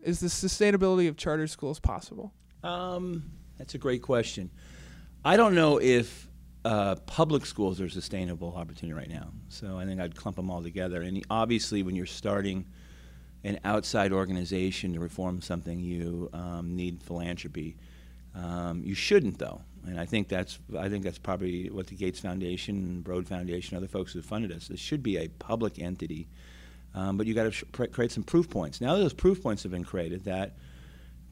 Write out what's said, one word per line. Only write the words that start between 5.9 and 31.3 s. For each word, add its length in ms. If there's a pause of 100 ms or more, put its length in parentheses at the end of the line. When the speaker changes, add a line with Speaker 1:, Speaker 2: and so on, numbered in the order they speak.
Speaker 2:
uh, 300 (120)
public 400
schools 340
are 60
a 40
sustainable 640
opportunity 420
right 140
now. 220 (160)
So 280
I 100
think 140
I'd 140
clump 240
'em 120
all 120
together. 400
And 280
obviously, 520
when 140
you're 100
starting 600 (760)
an 200
outside 480
organization 800
to 80
reform 400
something, 400
you, 520
um, 440
need 260
philanthropy. 760 (600)
Um, 480
you 100
shouldn't, 440
though. 240 (220)
And 140
I 80
think 220
that's, 320 (180)
I 100
think 140
that's 160
probably 500
what 200
the 80
Gates 240
Foundation 560
and 280
Broad 220
Foundation, 500
other 120
folks 240
who 100
funded 300
us, 160
this 100
should 240
be 160
a 100
public 520
entity. 480 (640)
Um, 220
but 100
you 80
gotta 160
sh-, 220
pr-, 140
create 260
some 100
proof 260
points. 320
Now 140
that 60
those 140
proof 280
points 220
have 80
been 120
created, 400
that 320 (760)